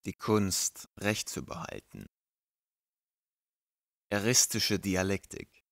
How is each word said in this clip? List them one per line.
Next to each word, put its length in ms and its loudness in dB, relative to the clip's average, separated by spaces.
Die 80 -4
Kunst, 720 0
Recht 320 -2
zu 140 -8
behalten. 640 -10
Eristische 720 2
Dialektik. 920 -2